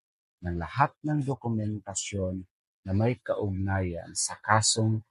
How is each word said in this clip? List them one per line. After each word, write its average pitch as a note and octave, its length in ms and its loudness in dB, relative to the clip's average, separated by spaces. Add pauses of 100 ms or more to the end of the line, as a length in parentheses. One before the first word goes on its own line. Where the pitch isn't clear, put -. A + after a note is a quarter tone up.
(440)
ng F2 160 -4
lahat C#3+ 400 0
ng D3 240 0
dokumentasyon G#2 1200 -4 (400)
na F#2+ 80 -4
may A2+ 320 2
kaugnayan F#2+ 880 -2
sa - 240 -4
kasong A2 640 4 (100)